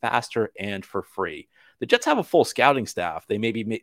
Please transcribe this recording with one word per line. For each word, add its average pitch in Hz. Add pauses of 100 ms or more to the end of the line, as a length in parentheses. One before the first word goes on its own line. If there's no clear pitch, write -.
faster 117
and 98
for 95
free. 82 (300)
The -
Jets 240
have 294
a 185
full 160
scouting 127
staff. 85
They 104
may 113
be 110
ma-, 110